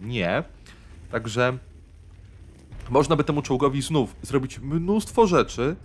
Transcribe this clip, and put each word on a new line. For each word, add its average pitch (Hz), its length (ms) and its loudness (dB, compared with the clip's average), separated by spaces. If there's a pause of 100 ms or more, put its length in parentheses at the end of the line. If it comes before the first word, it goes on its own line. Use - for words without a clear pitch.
nie. 107 420 -2 (680)
Także 120 480 -2 (1300)
można 143 260 4
by 143 80 2
temu 147 180 0
czołgowi 139 400 0
znów 135 400 0
zrobić 131 360 -4
mnóstwo 175 680 2
rzeczy, 127 580 2